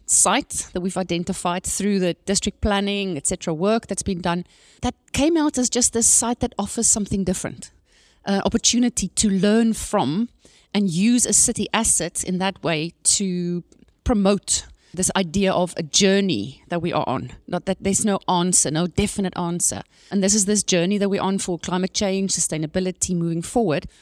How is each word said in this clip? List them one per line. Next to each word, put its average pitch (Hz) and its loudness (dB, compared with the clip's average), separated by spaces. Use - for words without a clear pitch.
site - 0
that 180 -4
we've 185 -4
identified 175 -2
through 196 0
the 175 2
district - -2
planning, 202 0
et 135 -4
cetera 180 -4
work 202 0
that's - -6
been 180 -4
done 175 -2
that 247 -2
came 320 2
out 294 2
as 247 0
just 240 0
this 233 2
site 233 2
that - -4
offers 202 -2
something 196 0
different, - -6
uh, 196 0
opportunity 233 0
to - 0
learn 208 4
from 185 -2
and 196 2
use 214 2
a - 0
city 220 2
asset 202 0
in 185 -2
that 190 -2
way 160 -2
to 175 0
promote 202 2
this 185 -2
idea 190 2
of 175 0
a 170 -4
journey 180 2
that 175 -4
we 170 -2
are - 0
on. 127 -4
Not 175 -6
that 190 -2
there's - 0
no 202 0
answer, 175 2
no 165 0
definite 196 -2
answer. 175 -4
And 196 0
this 196 4
is 208 2
this 208 0
journey 185 2
that 202 0
we're 196 -2
on 196 0
for 175 -4
climate 185 -2
change, 190 0
sustainability, 180 -2
moving 170 -2
forward. 185 0